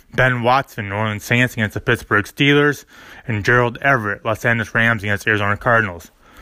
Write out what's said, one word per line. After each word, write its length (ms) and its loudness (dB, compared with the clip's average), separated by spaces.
Ben 300 0
Watson, 460 0
New 80 -6
Orleans 260 -4
Saints 320 0
against 200 -2
the 60 -4
Pittsburgh 440 0
Steelers. 600 2
And 160 -4
Gerald 360 2
Everett, 440 -2
Los 200 -4
Angeles 300 0
Rams 300 0
against 200 -4
the 60 0
Arizona 260 0
Cardinals. 540 -2